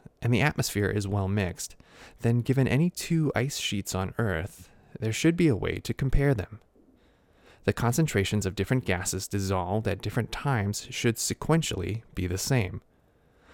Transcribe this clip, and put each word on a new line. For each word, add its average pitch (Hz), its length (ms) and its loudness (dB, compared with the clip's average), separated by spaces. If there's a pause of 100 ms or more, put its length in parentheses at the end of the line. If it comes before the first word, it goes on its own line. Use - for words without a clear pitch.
(220)
and 117 120 2
the 110 80 4
atmosphere 117 480 0
is 104 180 -2
well 98 220 0
mixed, - 480 -2 (440)
then 120 200 4
given 131 260 4
any 160 220 4
two 160 460 0
ice 135 220 -2
sheets - 380 -4
on 95 220 -2
Earth, 92 520 -4 (300)
there 110 140 -2
should 170 240 2
be 175 100 6
a 123 80 4
way 90 240 -2
to - 140 -4
compare 139 400 4
them. 104 260 -6 (1040)
The - 80 2
concentrations 107 760 0
of 92 100 -4
different 127 280 0
gases 92 440 -4
dissolved 98 600 -2
at 101 140 -2
different - 300 -4
times 107 580 -2
should - 260 0
sequentially - 840 -2 (140)
be 90 120 -2
the 90 100 -4
same. 104 440 0 (720)